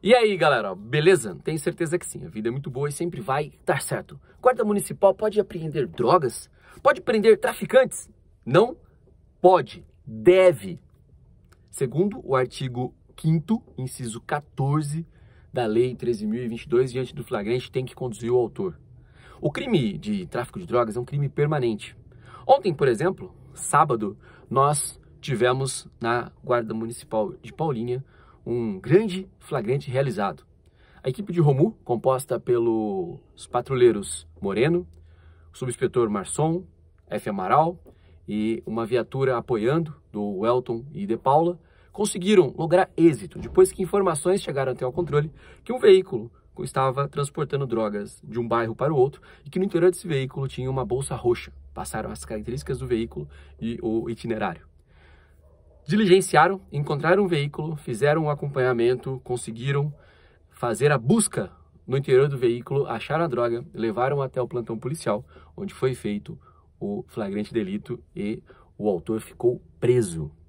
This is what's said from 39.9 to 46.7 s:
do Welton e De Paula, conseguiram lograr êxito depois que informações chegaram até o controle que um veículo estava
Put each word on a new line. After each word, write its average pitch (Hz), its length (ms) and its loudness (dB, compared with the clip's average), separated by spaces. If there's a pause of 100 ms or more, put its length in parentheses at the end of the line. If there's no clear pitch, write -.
do 104 280 -4
Welton 120 520 0
e 98 160 -8
De - 120 -2
Paula, 175 420 2 (320)
conseguiram 196 640 2
lograr 165 400 2
êxito 165 420 2
depois 185 320 4
que - 120 -6
informações 180 580 0
chegaram 135 320 -4
até 127 140 -6
o 127 60 -4
controle 147 380 0 (320)
que - 100 -8
um 254 60 -4
veículo 185 540 6 (280)
estava 135 480 -2